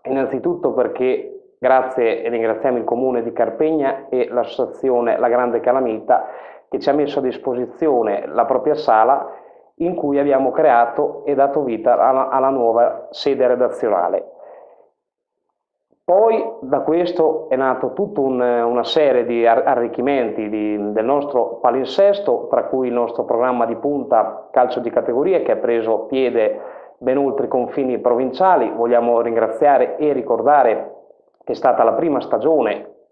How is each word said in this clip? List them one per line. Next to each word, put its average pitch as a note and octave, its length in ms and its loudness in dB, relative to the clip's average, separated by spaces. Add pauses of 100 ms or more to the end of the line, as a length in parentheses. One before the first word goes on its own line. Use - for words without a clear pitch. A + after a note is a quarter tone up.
innanzitutto C3+ 720 -2
perché - 840 -2
grazie B2+ 640 2
e A#2 40 -4
ringraziamo A#2 500 0
il A2+ 60 -2
Comune B2 400 -2
di A#2 80 -6
Carpegna C#3+ 800 -2
e B2+ 200 -2
l'associazione A#2+ 880 -2
La A#2+ 120 2
Grande A#2+ 320 0
Calamita B2 640 0 (420)
che - 120 -4
ci - 100 0
ha C#3 40 2
messo C#3+ 260 0
a - 20 -2
disposizione B2+ 1040 -2
la A#2 160 0
propria C3+ 320 0
sala A#2 640 2 (380)
in F3 180 -4
cui C#3+ 240 -2
abbiamo C3+ 320 2
creato C3+ 760 2
e C#3+ 80 -2
dato C#3 300 0
vita A#2+ 340 0
alla, C3 320 2
alla C3+ 200 2
nuova A#2 600 0
sede B2+ 380 0
redazionale. G#2 760 0 (1800)
Poi A3 560 2
da C#3 200 -2
questo D#3+ 680 0
è C3 60 2
nato C3 380 0
tutta G3+ 280 -4
un, C3 180 0
una A#2+ 440 0
serie C3 420 2
di A#2 220 2
ar-, A#2 180 4
arricchimenti A#2+ 840 -2
di, G#2 440 -4
del A2 120 -2
nostro C3 560 0
palinsesto, C3 920 0
tra B2 140 0
cui C3 220 -2
il A#2+ 60 -4
nostro A#2+ 300 -2
programma A#2+ 420 0
di A2+ 100 -4
punta B2+ 760 -2
Calcio B2 280 2
di A#2 120 -6
Categoria, C#3+ 500 0
che - 120 0
ha - 40 0
preso A2+ 440 0
piede A#2 580 0 (400)
ben B2+ 180 0
oltre C3+ 300 -2
i - 20 -8
confini B2+ 480 -2
provinciali. B2+ 720 2
Vogliamo A#2 520 2
ringraziare B2 760 2
e D3 160 0
ricordare A#2+ 800 2 (500)
che C3+ 100 -6
è - 20 -2
stata B2 280 2
la A2+ 100 4
prima D3+ 280 -2
stagione A#2+ 720 -2 (200)